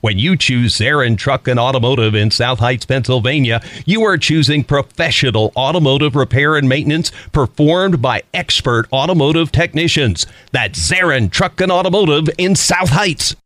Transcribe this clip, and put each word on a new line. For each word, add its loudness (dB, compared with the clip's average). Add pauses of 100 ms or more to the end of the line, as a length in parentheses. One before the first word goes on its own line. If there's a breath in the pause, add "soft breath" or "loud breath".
When -2
you 2
choose 0
Zarin 0
Truck -2
and 0
Automotive 0
in 2
South -2
Heights, 0
Pennsylvania, 0 (240 loud breath)
you 2
are 2
choosing 2
professional 0
automotive 0
repair 2
and 2
maintenance 0 (180 loud breath)
performed 2
by -2 (100)
expert -2
automotive 0
technicians. 0 (240 loud breath)
That's -4
Zarin 0
Truck -2
and 0
Automotive 2 (100)
in 2
South 0
Heights. -2